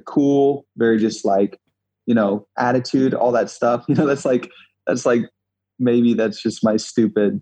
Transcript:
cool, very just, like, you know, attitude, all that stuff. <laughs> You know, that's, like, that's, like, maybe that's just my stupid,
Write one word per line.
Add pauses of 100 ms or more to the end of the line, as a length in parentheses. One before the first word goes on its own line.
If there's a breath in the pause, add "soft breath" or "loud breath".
cool, (120)
very
just,
like, (460)
you
know, (100)
attitude,
all
that
stuff.
<laughs>
You
know,
that's,
like, (380 soft breath)
that's,
like, (560)
maybe
that's
just
my
stupid,